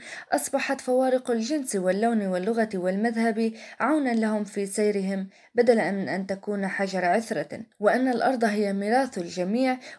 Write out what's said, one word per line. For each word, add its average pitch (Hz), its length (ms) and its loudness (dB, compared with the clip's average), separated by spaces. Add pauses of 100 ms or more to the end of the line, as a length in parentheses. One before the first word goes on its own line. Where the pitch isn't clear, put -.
(320)
أصبحت 269 480 -2
فوارق 254 500 2
الجنس 240 460 -2
واللون 202 500 2
واللغة 202 480 0
والمذهب 220 760 0 (280)
عونا 269 300 2
لهم 220 340 0
في 202 220 -4
سيرهم 196 640 -2 (260)
بدلاً 226 360 4
من 196 180 -2
أن 185 180 -2
تكون 196 400 -4
حجر 185 380 -2
عثرة، 185 560 0 (200)
وأن 240 280 4
الأرض 240 360 2
هي 208 280 2
ميراث 220 460 0
الجميع 190 600 -2 (200)